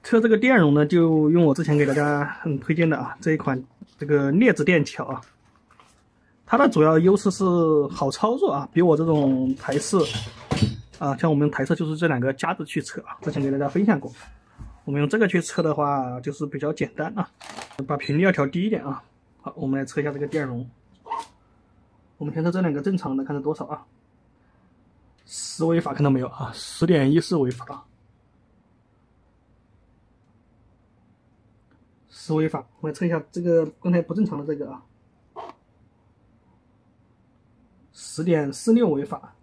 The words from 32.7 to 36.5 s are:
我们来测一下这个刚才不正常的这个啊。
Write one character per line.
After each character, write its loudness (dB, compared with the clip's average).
我 -8
们 -6
来 -12
测 -4
一 0
下 -2
这 -8
个 2
刚 -2
才 4
不 -8
正 0
常 -6
的 -8
这 -4
个 -10
啊。 -18